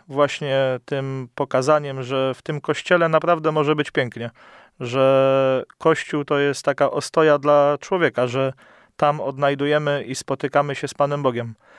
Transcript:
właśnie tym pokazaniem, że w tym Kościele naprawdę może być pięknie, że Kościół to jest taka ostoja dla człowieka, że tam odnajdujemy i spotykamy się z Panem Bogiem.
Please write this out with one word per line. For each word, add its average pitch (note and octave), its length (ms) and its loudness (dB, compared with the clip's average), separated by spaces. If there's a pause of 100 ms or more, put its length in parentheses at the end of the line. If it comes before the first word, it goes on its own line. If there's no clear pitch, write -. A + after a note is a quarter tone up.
właśnie C3+ 800 -2
tym C3+ 500 -6
pokazaniem, C3+ 680 0
że C3 300 -2
w - 80 -12
tym D3+ 200 -6
Kościele E3 480 0
naprawdę D#3+ 420 2
może D3+ 240 2
być D3 160 -4
pięknie, A2+ 400 -4 (480)
że C3+ 840 2 (140)
Kościół D3+ 480 0
to C#3+ 140 0
jest C#3+ 240 0
taka C#3 280 0
ostoja D3+ 460 2
dla C#3+ 420 4
człowieka, D#3+ 480 0
że C3 260 -4 (440)
tam D3 240 0
odnajdujemy C#3+ 800 -2
i B2+ 120 -10
spotykamy C#3+ 600 -2
się - 120 -8
z - 60 -10
Panem C#3+ 300 -2
Bogiem. A#2 320 -2 (240)